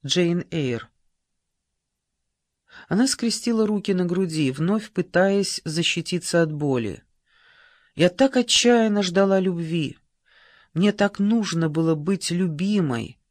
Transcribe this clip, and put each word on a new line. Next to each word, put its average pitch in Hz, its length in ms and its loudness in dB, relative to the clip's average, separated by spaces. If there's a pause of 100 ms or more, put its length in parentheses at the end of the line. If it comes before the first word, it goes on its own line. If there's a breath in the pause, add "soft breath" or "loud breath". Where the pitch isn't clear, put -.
Джейн 175 440 0
Эйр. 131 400 -4 (2000 loud breath)
Она 226 200 2
скрестила 226 600 -2
руки 202 260 -2
на 180 120 0
груди, 165 460 0
вновь 175 400 -2
пытаясь 196 720 0
защититься 170 800 -2
от 156 100 0
боли. 135 520 -4 (920 soft breath)
"Я 170 140 4
так 262 280 0
отчаянно 226 680 2
ждала 190 360 2
любви. 170 580 -2 (760 soft breath)
Мне 196 180 2
так 202 280 -2
нужно 196 500 0
было 160 240 2
быть 160 380 -2
любимой. 170 880 -2 (120)